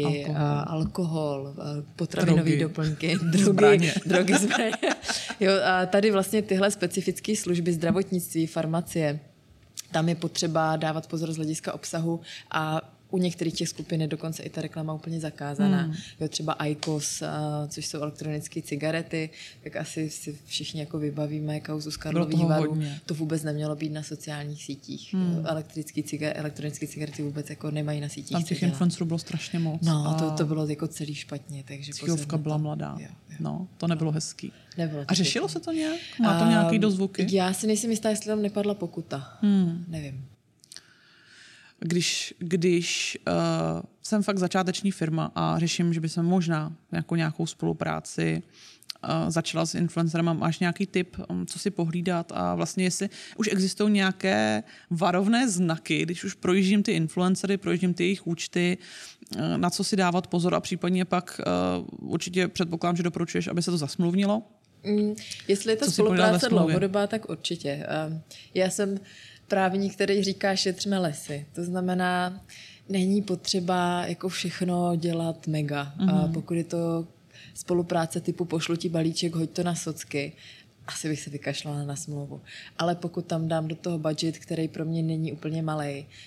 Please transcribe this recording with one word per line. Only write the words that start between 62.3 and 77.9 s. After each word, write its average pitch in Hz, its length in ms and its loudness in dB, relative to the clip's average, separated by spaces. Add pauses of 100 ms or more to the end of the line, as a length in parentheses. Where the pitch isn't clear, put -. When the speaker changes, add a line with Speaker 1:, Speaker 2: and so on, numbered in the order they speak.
Speaker 1:
předpokládám, 170 480 -2
že 175 60 0
doporučuješ, 170 460 -2
aby 170 140 -2
se 180 80 -2
to 175 80 2
zasmluvnilo? 185 640 2 (420)
Speaker 2:
Mm, 208 300 2 (340)
jestli 202 240 2
je 220 40 2
ta 226 100 0
Speaker 1:
Co 208 60 2
si - 100 4
pohlídat 185 200 6 (100)
ve 180 60 6
Speaker 2:
spolupráce - 100 2
Speaker 1:
smlouvě? 170 240 6
Speaker 2:
dlouhodobá, 196 340 2
tak 214 240 -4
určitě. 151 580 -6
Ehm, 156 320 -4 (340)
já 185 160 4
jsem 196 300 0 (480)
právník, 190 460 2
který 196 300 4
říká, 196 320 0
„Šetřme 190 420 0
lesy.“ 147 560 -2
To 175 100 -4
znamená, 180 760 0 (480)
není 196 340 4
potřeba 175 840 0
jako 180 220 -4
všechno 175 680 0
dělat 165 500 -2
mega. 143 520 -2
A 196 60 2
Speaker 1:
Mhm. 170 280 4
Speaker 2:
pokud 165 220 -4
je 170 100 0
to 165 440 -2 (460)
spolupráce 175 640 0